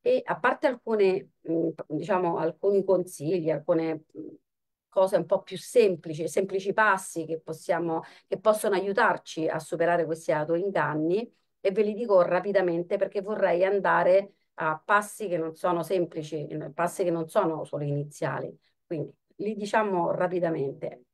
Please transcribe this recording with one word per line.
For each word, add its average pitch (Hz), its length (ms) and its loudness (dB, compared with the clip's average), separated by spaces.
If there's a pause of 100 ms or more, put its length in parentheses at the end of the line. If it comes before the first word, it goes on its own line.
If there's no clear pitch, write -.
E 247 240 2
a 170 140 -4
parte 269 280 0
alcune, 214 640 2 (180)
mm, 165 200 0 (180)
diciamo, 175 520 0
alcuni 190 460 0
consigli, 180 680 0
alcune, 160 540 -2 (140)
mm, - 100 -14 (600)
cose 190 280 2
un 165 100 2
po' 196 160 0
più - 160 -14
semplici, 170 720 2
semplici 196 440 -2
passi 208 520 2
che 160 160 -6
possiamo, 165 600 -4 (240)
che 190 140 -4
possono 214 340 2
aiutarci 190 760 0
a 156 120 -2
superare 165 440 0
questi 165 280 -4
autoinganni, 165 1000 0 (300)
e 196 120 0
ve 214 100 0
li 208 120 0
dico 202 280 4
rapidamente 180 760 0
perché 196 240 -2
vorrei 190 440 2
andare 185 680 2 (200)
a 156 280 -2
passi 208 460 0
che 175 80 -2
non 160 180 -4
sono 175 280 -2
semplici, 160 640 -4 (280)
passi 175 300 -2
che 175 60 2
non 165 180 -2
sono 160 360 0
solo 147 200 -6
iniziali. 143 680 -6 (340)
Quindi - 260 -8 (240)
li 214 180 -4
diciamo 202 580 0
rapidamente. 170 920 -4 (120)